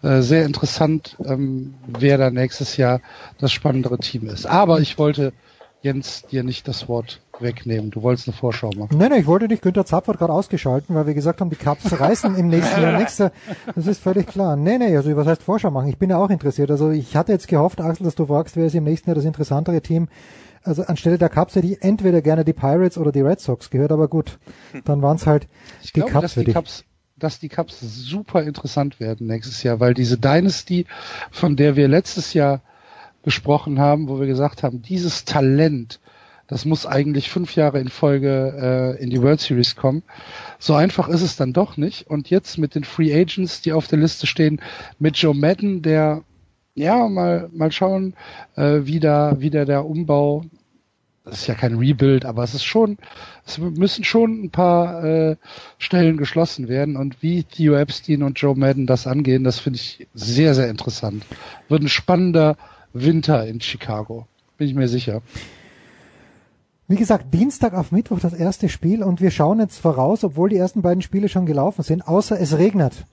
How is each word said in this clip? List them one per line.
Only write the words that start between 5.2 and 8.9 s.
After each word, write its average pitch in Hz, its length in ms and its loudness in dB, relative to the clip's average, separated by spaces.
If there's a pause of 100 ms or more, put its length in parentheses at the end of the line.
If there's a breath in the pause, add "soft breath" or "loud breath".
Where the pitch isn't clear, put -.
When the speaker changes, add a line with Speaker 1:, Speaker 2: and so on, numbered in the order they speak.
Speaker 1:
Jens, 139 420 -6
dir 131 200 -4
nicht 127 240 -6
das - 220 -10
Wort 117 320 -6 (180)
wegnehmen. 113 540 -6
Du 110 100 -8
wolltest 123 240 0
eine 117 100 -8
Vorschau 113 400 -4
machen. 107 220 -2